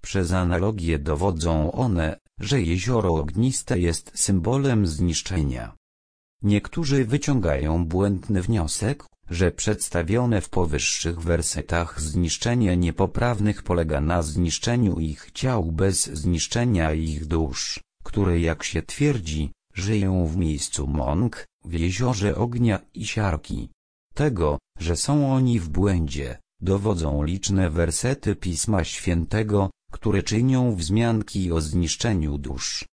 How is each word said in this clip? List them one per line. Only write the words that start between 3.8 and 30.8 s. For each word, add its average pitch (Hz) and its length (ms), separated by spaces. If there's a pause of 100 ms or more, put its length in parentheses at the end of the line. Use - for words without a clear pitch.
symbolem 110 720
zniszczenia. 76 880 (680)
Niektórzy 131 640
wyciągają 87 800
błędny 92 560
wniosek, 104 640 (240)
że 87 220
przedstawione 104 880
w - 80
powyższych 85 720
wersetach 82 800
zniszczenie 90 760
niepoprawnych 101 840
polega 78 380
na 85 200
zniszczeniu 87 760
ich 78 340
ciał 110 380
bez 92 340
zniszczenia 85 880
ich 78 320
dusz, 78 540 (240)
które, 87 360
jak 82 240
się - 180
twierdzi, 82 680 (220)
żyją 95 540
w 80 100
miejscu 73 500
mąk, 73 580 (200)
w 82 80
jeziorze 101 640
ognia 120 440 (140)
i - 120
siarki. - 640 (440)
Tego, 82 460 (200)
że 85 160
są 139 380
oni 127 260
w 85 100
błędzie, 73 680 (240)
dowodzą 90 640
liczne 92 460
wersety 87 680
Pisma 90 480
Świętego, 98 840 (220)
które 98 320
czynią 123 520
wzmianki 101 760